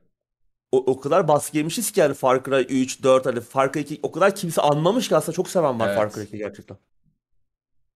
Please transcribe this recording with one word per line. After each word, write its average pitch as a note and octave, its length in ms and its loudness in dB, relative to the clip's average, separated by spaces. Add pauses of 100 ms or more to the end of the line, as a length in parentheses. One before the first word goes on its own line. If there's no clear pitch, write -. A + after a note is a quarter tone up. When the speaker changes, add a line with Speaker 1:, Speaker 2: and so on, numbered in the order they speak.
(720)
Speaker 1:
O, C3 60 4
o C3 220 0
kadar D#3+ 280 0
baskı D3+ 300 2
yemişiz E3 340 -4
ki - 80 -2
yani D3 140 4
Far C3 300 2
Cry C3+ 180 0
üç, B2+ 420 -2
dört, C3 220 4
hani A#2+ 160 -2
Far C3+ 320 -2
Cry D3+ 80 -2
iki C#3+ 220 -10
o - 80 -6
kadar G3 240 2
kimse E3 260 -4
anmamış E3+ 460 2
ki, F#3 80 2
aslında D#3 200 -2
çok F3 140 -4
seven C#3+ 300 0
var G2+ 160 0
Far G#2+ 80 2
Speaker 2:
Evet. G#2 120 -6
Speaker 1:
Cry G#2+ 80 -8
iki G#2 140 -14
gerçekten. G2+ 400 -12 (1200)